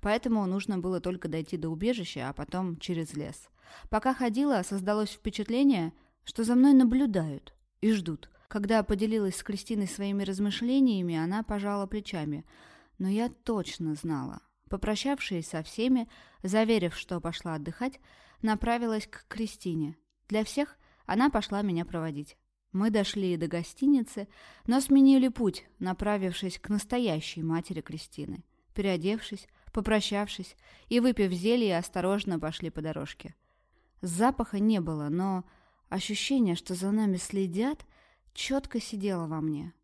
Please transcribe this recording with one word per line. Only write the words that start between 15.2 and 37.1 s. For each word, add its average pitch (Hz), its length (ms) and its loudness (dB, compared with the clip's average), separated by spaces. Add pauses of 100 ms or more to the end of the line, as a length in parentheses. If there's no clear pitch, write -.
со 160 140 -6
всеми, 233 460 0 (340)
заверив, 208 540 2
что - 240 -6
пошла 165 340 -6
отдыхать, 165 460 -6 (420)
направилась 220 640 0
к - 220 -20
Кристине. 170 680 -4 (320)
Для 214 160 0
всех 285 320 -4 (300)
она 247 240 4
пошла 208 320 -2
меня 175 220 0
проводить. 160 520 -8 (360)
Мы 202 180 2
дошли 196 460 0
до 165 100 -2
гостиницы, 214 840 0 (380)
но 247 140 4
сменили 269 480 8
путь, 220 380 -2 (120)
направившись 185 800 -2
к - 100 -14
настоящей 202 760 -2
матери 165 380 -4
Кристины. - 640 -12 (300)
Переодевшись, 196 720 -2 (240)
попрощавшись 208 840 0 (320)
и 240 120 4
выпив 208 320 4
зелье, 202 460 2
осторожно 185 600 -2
пошли 160 320 -6
по 156 120 -8
дорожке. 156 520 -8 (680)
Запаха 208 560 0
не 214 220 4
было, 156 280 -4
но 180 360 -2 (440)
ощущение, 208 680 0
что 180 200 -6
за 185 160 -2
нами 208 260 2